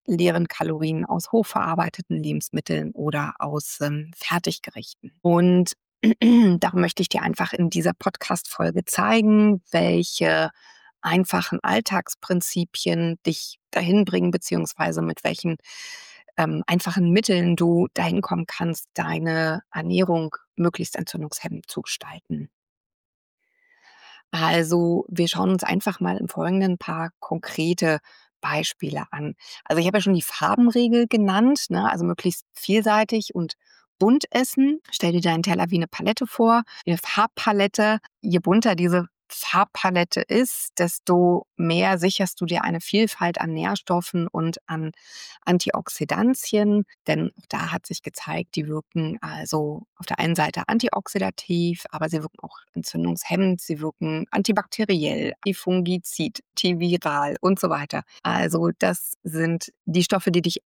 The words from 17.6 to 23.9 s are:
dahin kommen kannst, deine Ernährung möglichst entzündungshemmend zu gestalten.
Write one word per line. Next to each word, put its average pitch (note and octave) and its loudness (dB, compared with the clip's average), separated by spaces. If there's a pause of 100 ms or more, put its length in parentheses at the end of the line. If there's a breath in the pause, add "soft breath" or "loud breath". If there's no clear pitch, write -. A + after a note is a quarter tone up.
dahin F3 0
kommen E3+ -4
kannst, - -6
deine D#3+ -2
Ernährung E3+ 0 (200)
möglichst E3+ -2
entzündungshemmend - -8
zu - -8
gestalten. - -10 (1800 soft breath)